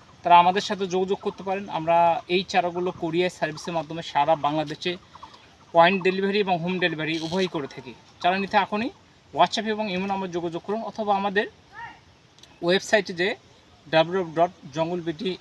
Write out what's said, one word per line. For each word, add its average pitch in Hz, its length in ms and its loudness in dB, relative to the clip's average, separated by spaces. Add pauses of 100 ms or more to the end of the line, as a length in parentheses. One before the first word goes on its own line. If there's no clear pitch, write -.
(220)
তারা 170 220 6
আমাদের 185 260 2
সাথে 196 140 -4 (100)
যোগাযোগ 190 320 0
করতে 190 220 -8
পারেন। 196 180 -4 (120)
আমরা 165 200 2 (380)
এই 196 160 0
চারাগুলো 180 380 0 (120)
কুরিয়ার 170 380 0
সার্ভিসের 156 380 -6
মাধ্যমে 160 340 -6
সারা 147 220 4 (120)
বাংলাদেশে 151 460 -2 (840)
পয়েন্ট 175 240 6 (100)
ডেলিভারি 196 380 0
এবং 185 180 2
হোম 180 100 -2 (100)
ডেলিভারি 156 320 -2 (100)
উভয়ই 180 300 -2
করে 139 200 -4
থাকি। 127 180 -14 (280)
চারা 180 220 2
নিতে 190 220 0
এখনই 220 260 -4 (460)
WhatsApp 180 280 2 (100)
এবং 214 100 -4 (100)
ইমো 185 160 -4
নম্বর 190 260 -4
যোগাযোগ 170 300 -6
করুন 220 220 -4
অথবা 208 220 -4 (100)
আমাদের 202 240 0 (1200)
ওয়েবসাইটে 196 560 0
যে 185 60 2 (680)
ডাব্লিউ 190 300 2
ডাব্লিউ - 0 -
ডাব্লিউ - 0 - (140)
ডট 175 140 4 (240)
জঙ্গল 165 320 -2
বিডি 165 220 -4 (120)